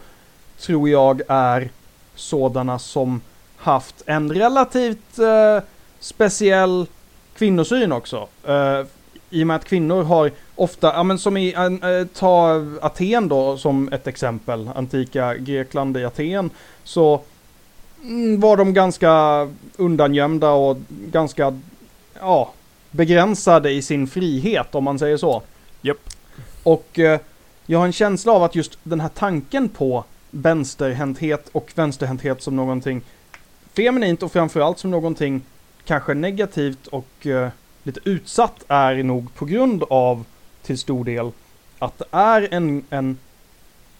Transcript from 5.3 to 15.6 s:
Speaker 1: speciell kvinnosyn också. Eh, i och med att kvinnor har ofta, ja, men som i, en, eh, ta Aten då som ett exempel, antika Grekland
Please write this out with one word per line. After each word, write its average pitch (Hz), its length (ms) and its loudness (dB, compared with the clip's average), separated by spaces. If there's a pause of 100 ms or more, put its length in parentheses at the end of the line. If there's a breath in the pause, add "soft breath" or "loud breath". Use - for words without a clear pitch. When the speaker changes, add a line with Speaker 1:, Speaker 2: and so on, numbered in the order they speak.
Speaker 1:
speciell 190 840 2 (500)
kvinnosyn 196 560 0
också. 117 340 -8 (200)
Eh, 139 380 0 (460)
i 165 120 -2
och 165 40 0
med 160 100 0
att 151 80 -6
kvinnor 175 380 0
har 156 280 2 (240 soft breath)
ofta, 165 400 0
ja, 165 80 0
men 190 160 0
som 196 180 -2
i, 185 160 -2
en, 180 300 -2
eh, 180 240 -2
ta 170 580 2 (160)
Aten 190 480 0
då 135 300 0
som 135 340 0
ett 131 140 -6
exempel, 117 680 -6
antika 127 640 -4
Grekland 135 600 -6